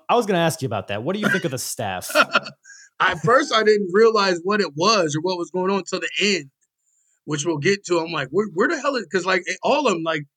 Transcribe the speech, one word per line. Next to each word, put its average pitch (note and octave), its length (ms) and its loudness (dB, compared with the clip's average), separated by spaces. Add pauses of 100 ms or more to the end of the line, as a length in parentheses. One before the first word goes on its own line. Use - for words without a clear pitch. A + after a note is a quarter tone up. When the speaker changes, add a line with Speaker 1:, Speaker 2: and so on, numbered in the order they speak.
Speaker 1:
I A#3 80 2
was A#3+ 100 2
gonna F#3+ 120 2
ask E3 240 0
you C3 40 0
about G#2+ 220 -4
that. G#2 140 -4
What F3 120 -2
do G#3 60 -6
you G#3 80 0
think G3 160 0
of D#3 60 -4
the B2 80 -6
staff? G2 560 -6
Speaker 2:
<laughs> - 840 -4
At F3+ 200 0
first, C4 340 2
I A3 80 2
didn't G#3 320 4
realize G3+ 500 4
what G#3 160 0
it D#3+ 160 -2
was E3+ 400 2
or D#3 60 -4
what F3+ 160 -2
was E3+ 120 -8
going F#3 200 -2
on G3 180 0
till F#3 120 -6
the D#3+ 100 -8 (100)
end, F3 300 0 (760)
which D3+ 220 -4
we'll E3 120 0
get G3 280 0
to. F3 120 0
I'm E3 140 -4
like, C#3+ 180 -4
"Where, G#3 240 0
where G#3+ 140 2
the E4 120 -2
hell C#4 160 0
is?" G#3 140 -4
'Cause, F3+ 140 -2
like, F#3 220 0
it, F#3 160 -4
all C4+ 240 2
of G3+ 80 2
them, E3 80 -4
like, D#3+ 200 -2 (140)